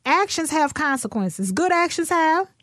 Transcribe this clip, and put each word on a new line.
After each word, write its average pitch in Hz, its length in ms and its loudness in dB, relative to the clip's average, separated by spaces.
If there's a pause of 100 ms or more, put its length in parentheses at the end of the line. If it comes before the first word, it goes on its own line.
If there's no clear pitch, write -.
actions 330 460 0
have 294 220 0
consequences. 202 800 -2
Good 349 180 0
actions 339 380 0
have 339 380 2 (160)